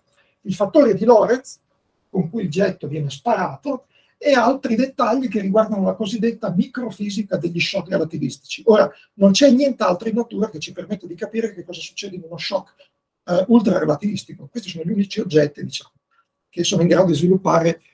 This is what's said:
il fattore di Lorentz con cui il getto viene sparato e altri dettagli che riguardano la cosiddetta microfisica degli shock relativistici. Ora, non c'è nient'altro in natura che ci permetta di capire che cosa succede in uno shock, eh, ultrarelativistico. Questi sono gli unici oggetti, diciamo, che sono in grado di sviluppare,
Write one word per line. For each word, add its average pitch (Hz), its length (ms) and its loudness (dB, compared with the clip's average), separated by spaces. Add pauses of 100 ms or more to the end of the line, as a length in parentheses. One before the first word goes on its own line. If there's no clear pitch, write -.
(420)
il 190 120 -6
fattore 226 400 4
di 185 120 -4
Lorentz 226 540 4 (500)
con 185 200 -2
cui 220 140 -6
il 180 60 -4
getto 185 380 -2
viene 143 220 -6
sparato 214 760 -4 (320)
e 285 160 2
altri 247 420 2
dettagli 254 520 0
che 202 140 -2
riguardano 196 420 0
la 185 120 0
cosiddetta 220 560 -4
microfisica 208 840 -4
degli 170 220 -4
shock 180 300 -4
relativistici. 160 760 -6
Ora, 214 260 4 (220)
non 196 180 6
c'è 277 180 6
nient'altro 233 600 2
in 214 60 -2
natura 220 340 -4
che 151 100 -12
ci - 140 -12
permetta 185 340 -10
di 175 80 -14
capire 220 380 -6
che 170 120 -16
cosa - 160 -14
succede 196 340 -14
in 165 80 -12
uno 165 140 -14
shock, - 380 -6 (500)
eh, 180 220 0
ultrarelativistico. 190 1040 0
Questi 226 180 -10
sono 160 140 -10
gli 170 80 -4
unici 202 280 -2
oggetti, 147 440 0
diciamo, - 300 -12 (560)
che 175 140 -4
sono 165 200 0
in 175 40 6
grado 185 200 4
di 156 80 2
sviluppare, 165 640 2 (120)